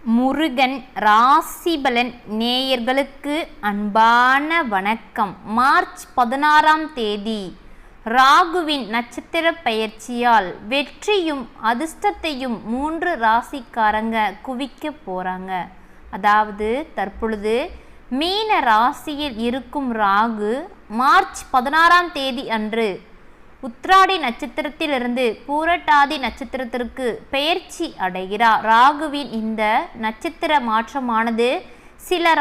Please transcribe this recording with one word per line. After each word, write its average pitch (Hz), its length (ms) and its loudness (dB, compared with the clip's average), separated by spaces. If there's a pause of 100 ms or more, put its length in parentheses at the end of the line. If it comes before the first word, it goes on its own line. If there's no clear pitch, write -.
(140)
முருகன் 269 600 2 (300)
ராசிபலன் 254 1040 2 (300)
நேயர்களுக்கு 262 960 -2 (320)
அன்பான 233 880 4 (140)
வணக்கம். 202 600 -2 (240)
மார்ச் 311 480 2 (140)
பதினாறாம் 302 680 4 (140)
தேதி 214 420 -4 (760)
ராகுவின் 302 680 4 (100)
நட்சத்திர 311 580 -4 (120)
பெயர்ச்சியால் 220 840 0 (220)
வெற்றியும் 302 680 -2 (280)
அதிர்ஷ்டத்தையும் 269 840 -4 (180)
மூன்று 320 400 -2 (100)
ராசிக்காரங்க 226 1040 0 (180)
குவிக்க 277 480 -8 (140)
போறாங்க. 185 420 -6 (680)
அதாவது, 214 520 2 (280)
தற்பொழுது 214 580 -4 (640)
மீன 392 400 0 (100)
ராசியில் 277 680 0 (120)
இருக்கும் 262 420 -6 (140)
ராகு 214 500 0 (480)
மார்ச் 359 420 2 (120)
பதினாறாம் 330 640 4
தேதி 262 260 -4 (120)
அன்று 214 300 -2 (800)
உத்திராடி 381 580 4
நட்சத்திரத்திலிருந்து 262 1000 -4 (220)
பூரட்டாதி 302 800 2
நட்சத்திரத்திற்கு 247 840 -6 (260)
பெயர்ச்சி 320 540 -2 (200)
அடைகிறார். 196 540 0 (100)
ராகுவின் 285 680 2
இந்த 220 240 -4 (420)
நட்சத்திர 302 640 -2
மாற்றமானது 226 840 -2 (600)
சில 339 320 2